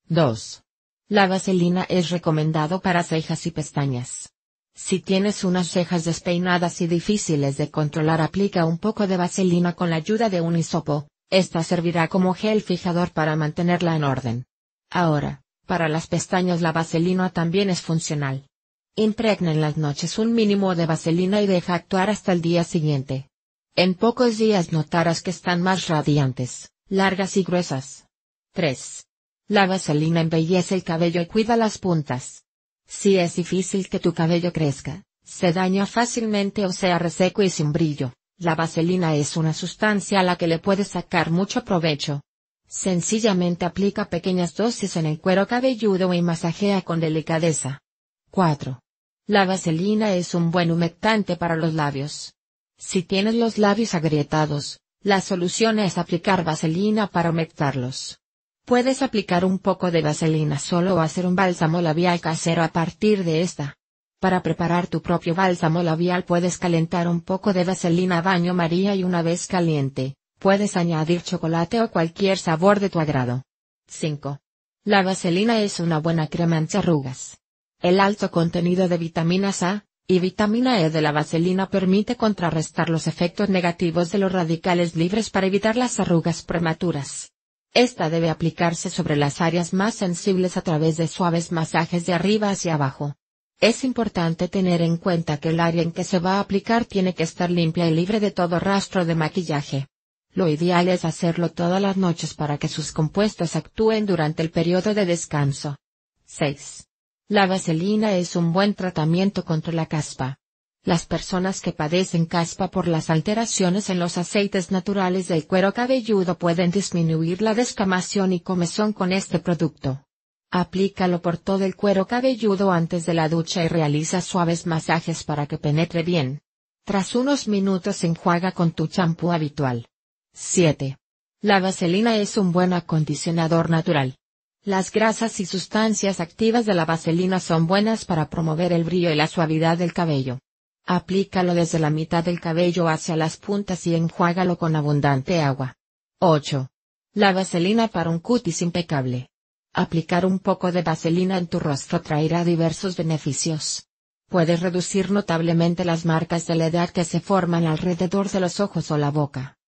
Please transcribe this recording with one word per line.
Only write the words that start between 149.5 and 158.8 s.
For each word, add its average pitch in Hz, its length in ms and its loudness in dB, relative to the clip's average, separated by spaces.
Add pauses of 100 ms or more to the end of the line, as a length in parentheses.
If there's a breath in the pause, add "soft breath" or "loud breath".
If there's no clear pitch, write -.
Aplicar 175 520 0
un 185 140 0
poco 185 320 0
de 175 120 0
vaselina 170 540 0
en 175 100 -2
tu 175 120 -4
rostro 156 420 -2
traerá 160 420 0
diversos 170 520 0
beneficios. 160 920 -4 (420)
Puedes 170 300 2
reducir 180 520 -2
notablemente 170 760 0
las 165 200 -2
marcas 165 400 0
de 170 100 -2
la 165 120 2
edad 170 220 0
que 180 140 -2
se 170 160 -2
forman 170 460 0
alrededor 180 640 -2
de 196 120 -2
los 175 180 -2
ojos 196 320 -4